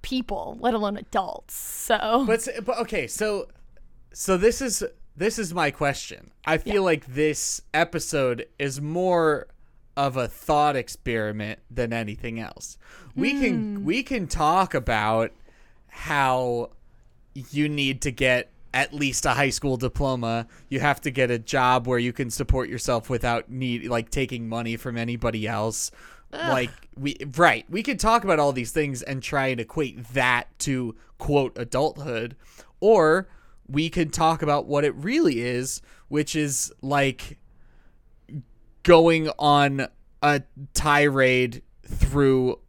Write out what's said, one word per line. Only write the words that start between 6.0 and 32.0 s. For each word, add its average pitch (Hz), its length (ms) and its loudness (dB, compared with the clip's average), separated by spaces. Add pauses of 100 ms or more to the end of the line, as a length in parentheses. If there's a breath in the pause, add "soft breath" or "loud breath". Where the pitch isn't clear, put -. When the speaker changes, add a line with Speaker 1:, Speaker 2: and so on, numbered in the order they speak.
Speaker 2:
I 160 120 2
feel 202 160 -4
Speaker 1:
Yeah. 196 60 4
Speaker 2:
like 170 260 2
this 147 560 -2 (120)
episode 143 720 0 (120)
is 139 220 -4
more 165 680 0 (480)
of 139 200 0
a 120 120 0
thought 147 480 2
experiment 107 840 -4 (120)
than 117 220 -2
anything 113 460 -6
else. - 400 -14 (380 loud breath)
We 269 160 0
can, 220 460 -2
Speaker 1:
Hmm. - 60 -8
Speaker 2:
we 214 200 0
can 214 240 -4
talk 175 460 2
about 113 580 0 (560 soft breath)
how 127 840 0 (640)
you 143 340 -4
need 139 340 -2
to 143 100 -2
get 127 380 0 (240)
at 135 200 -2
least 143 320 -2
a 135 60 2
high 135 180 2
school 131 260 -2
diploma. 120 680 -2 (240 soft breath)
You 139 100 -2
have 139 220 2
to 143 80 -4
get 127 200 2
a 120 80 0
job 127 480 2
where 123 120 0
you 120 160 0
can 127 160 -4
support 127 400 -2
yourself 120 400 -2
without 120 400 -2
need, 123 380 -4
like, 117 220 -2
taking 120 380 -4
money 117 300 -4
from 120 180 -8
anybody 117 500 -4
else. 110 440 -4 (420 loud breath)
Speaker 1:
Ugh. 330 180 -4
Speaker 2:
Like, 127 200 0 (260)
we, 139 220 -6 (180)
right, 151 320 4
we 208 140 -4
could 269 180 -4
talk 226 240 2
about 170 140 2
all 143 140 4
these 123 200 -4
things 139 300 -2
and 135 200 -8
try 135 260 -2
and 123 120 -2
equate 127 420 -6 (120)
that 123 460 0
to, 127 340 -4 (240 soft breath)
quote, 139 400 2
adulthood, 123 760 -4 (460 soft breath)